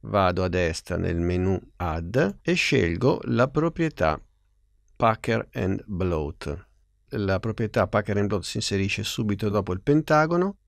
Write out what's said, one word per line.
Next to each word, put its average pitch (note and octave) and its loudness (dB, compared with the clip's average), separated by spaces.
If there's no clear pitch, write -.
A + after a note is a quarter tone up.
vado F#2 2
a F#2 0
destra F2 0
nel F2 0
menu F2+ 2
Add E2+ -4
e E3+ 0
scelgo A2 2
la B2 2
proprietà D#3 0
Pucker A2+ 0
and F#2+ -2
Bloat. E2 -4
La G2 -2
proprietà G#2+ 0
Pucker G#2 0
and G2+ 2
Bloat F#2 -2
si - -8
inserisce G2 -2
subito G#2 -2
dopo F#2+ -2
il F#2 -8
pentagono. D#3+ 2